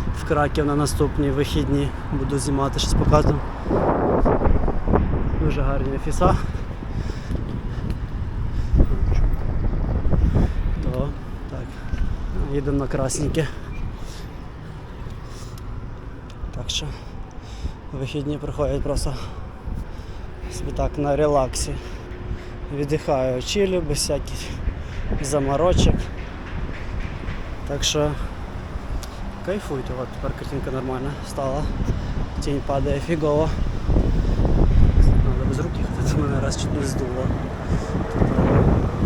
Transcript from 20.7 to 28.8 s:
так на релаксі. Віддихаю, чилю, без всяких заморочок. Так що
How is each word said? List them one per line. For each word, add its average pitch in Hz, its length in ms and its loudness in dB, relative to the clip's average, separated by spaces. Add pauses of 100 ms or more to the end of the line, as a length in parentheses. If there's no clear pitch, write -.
так 135 280 -2
на 143 180 0
релаксі. 143 580 2 (1040)
Віддихаю, 139 680 0
чилю, 185 460 0
без 147 100 0
всяких - 400 -2 (840)
заморочок. 143 720 2 (1700)
Так 139 160 -4
що 147 260 2 (1400)